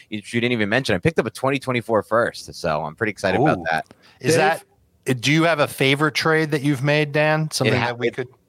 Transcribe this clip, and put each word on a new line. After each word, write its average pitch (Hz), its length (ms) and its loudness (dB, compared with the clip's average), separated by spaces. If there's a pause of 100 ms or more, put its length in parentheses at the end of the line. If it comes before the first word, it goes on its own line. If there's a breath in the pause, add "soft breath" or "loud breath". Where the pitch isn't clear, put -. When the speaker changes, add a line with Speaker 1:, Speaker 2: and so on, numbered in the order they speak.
(100)
Speaker 1:
which 107 240 -10
you 117 80 0
didn't 123 100 0
even 110 160 0
mention, 117 260 0
I 90 40 0
picked 160 200 0
up 160 60 0
a 113 60 -6
twenty 135 280 -2
twenty-four 117 440 -2
first, - 520 -2
so 78 300 -2
I'm 78 100 -10
pretty 107 180 -4
excited 98 280 -2
about 147 200 2
Speaker 2:
Ooh. 85 100 -12
Speaker 1:
that. 80 160 -2 (340 soft breath)
Speaker 2:
Is 151 160 2
Speaker 3:
Dave? 156 260 0 (440)
Speaker 2:
that, 127 160 0
do 135 100 2
you 160 120 4
have 165 140 2
a 139 100 2
favorite 143 460 2
trade 156 360 0
that 151 100 0
you've 139 220 0
made, 147 300 2
Dan? 156 380 2
Something 120 220 0
Speaker 1:
It 123 60 2
ha-, 120 80 0
Speaker 2:
that 120 120 -4
we 123 100 -2
Speaker 1:
it 117 60 -2
Speaker 2:
could 127 140 -6 (200)